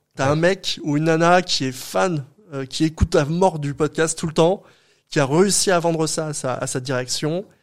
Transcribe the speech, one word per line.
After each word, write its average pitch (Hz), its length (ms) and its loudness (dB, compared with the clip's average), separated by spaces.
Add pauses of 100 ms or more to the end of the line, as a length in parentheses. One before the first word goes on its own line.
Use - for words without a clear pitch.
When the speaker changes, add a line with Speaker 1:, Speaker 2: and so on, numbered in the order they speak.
(180)
Speaker 1:
T'as 135 80 0
Speaker 2:
Ouais. 139 60 4
Speaker 1:
un 151 40 2
mec 180 480 0
ou 147 140 0
une 160 80 0
nana 170 360 4
qui 175 240 -2
est 131 60 -2
fan, 160 540 -2 (280)
euh, 135 120 -6
qui 160 200 -2
écoute 160 300 0
à 151 100 4
mort 170 340 0
du 143 140 -4
podcast 156 440 -2
tout 175 100 -6
le 151 60 -6
temps, 175 280 2 (480)
qui 156 100 -2
a 139 60 2
réussi 185 460 2
à 175 80 4
vendre 160 280 0
ça 156 200 -4
à 147 60 -6
sa, 131 200 -6
à 131 140 -6
sa 135 120 -4
direction 135 640 -4 (200)